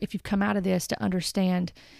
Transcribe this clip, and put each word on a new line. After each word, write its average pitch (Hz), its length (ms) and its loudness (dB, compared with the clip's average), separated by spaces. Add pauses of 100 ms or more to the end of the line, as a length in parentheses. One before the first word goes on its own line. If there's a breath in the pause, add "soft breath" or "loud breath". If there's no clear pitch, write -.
if - 140 -4
you've 180 80 -6
come 202 180 0
out 202 160 2
of 190 60 0
this, 185 240 0
to - 120 -4
understand 185 720 0 (280 loud breath)